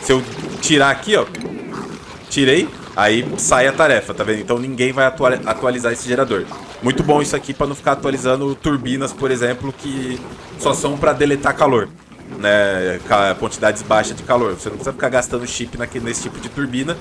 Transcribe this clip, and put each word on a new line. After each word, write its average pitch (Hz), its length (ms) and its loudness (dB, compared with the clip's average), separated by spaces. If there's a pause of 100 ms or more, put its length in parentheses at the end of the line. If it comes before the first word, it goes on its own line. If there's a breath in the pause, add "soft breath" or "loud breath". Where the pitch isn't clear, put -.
Se 135 100 2
eu 131 80 4 (400)
tirar 139 300 4
aqui, 202 240 0
ó, 151 100 2 (1040)
tirei, 139 400 4 (260)
aí 107 320 4 (100)
sai 131 300 4
a 135 60 2
tarefa, 131 400 4
tá 98 100 -4
vendo? 107 160 0
Então 117 180 -2
ninguém 127 360 0
vai 131 120 4
atua-, 127 400 2
atualizar 120 460 0
esse 117 160 -6
gerador. 123 380 0 (360)
Muito 131 220 0
bom 147 180 4
isso 143 140 -2
aqui 139 180 -4
pra 143 140 -2
não 139 80 -6
ficar 139 180 0
atualizando 135 600 0
turbinas, 131 560 -2
por 127 200 -2
exemplo, 123 420 -2
que 131 440 -8 (420)
só 143 140 2
são 143 240 -2
pra 151 140 4
deletar 143 460 2
calor, 127 320 4 (480)
né? 98 720 2
Ca-, 101 280 4
quantidades 107 460 0
baixas 107 340 2
de - 80 -14
calor. 120 300 2
Você 98 160 -8
não 101 60 -10
precisa 127 180 -6
ficar 127 160 -2
gastando 123 360 -2
chip 120 320 -8
naque-, 120 220 -6
nesse 117 240 -4
tipo - 160 -10
de - 80 -10
turbina. 139 540 -4